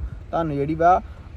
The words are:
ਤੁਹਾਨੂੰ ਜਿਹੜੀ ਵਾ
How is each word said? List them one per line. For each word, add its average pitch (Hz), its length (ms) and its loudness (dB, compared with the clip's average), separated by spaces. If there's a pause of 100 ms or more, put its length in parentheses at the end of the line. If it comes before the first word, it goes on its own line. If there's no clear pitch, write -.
(300)
ਤੁਹਾਨੂੰ 160 260 -2
ਜਿਹੜੀ 143 180 -2
ਵਾ 170 280 6 (340)